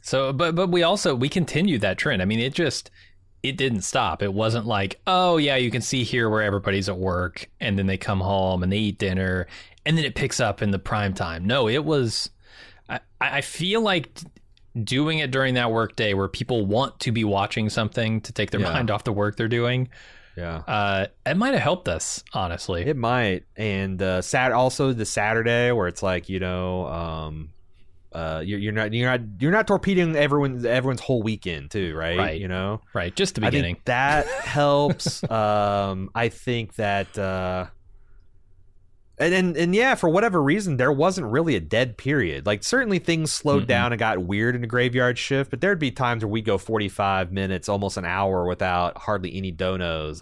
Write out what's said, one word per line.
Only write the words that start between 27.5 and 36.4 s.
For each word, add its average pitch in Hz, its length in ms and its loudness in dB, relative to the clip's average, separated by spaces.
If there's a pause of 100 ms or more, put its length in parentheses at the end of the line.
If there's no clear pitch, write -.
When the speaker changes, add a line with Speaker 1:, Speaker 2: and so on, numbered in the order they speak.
Speaker 2:
uh, 80 300 -4
you're, 101 140 -4
you're 104 140 -4
not, 107 200 -2
you're 120 180 0
not, 123 100 0 (200)
you're 151 120 2
not 214 140 2
torpedoing 185 500 2
everyone, 139 500 2
everyone's 127 340 2
whole 123 220 0
weekend 90 480 -4
too, 90 240 -2
right? 82 240 -2
Speaker 1:
Right. 82 220 -2
Speaker 2:
You 95 80 -6
know? 95 320 -4 (140)
Speaker 1:
Right. 90 200 -4
Just 190 220 0
the 110 60 -2
Speaker 2:
I 113 80 2
think - 20 -2
Speaker 1:
beginning. 107 240 0 (100)
Speaker 2:
that 139 400 2
Speaker 1:
<laughs> - 180 -6
Speaker 2:
helps. 143 840 2
Um, 101 840 0
I 117 140 0
think 113 480 -4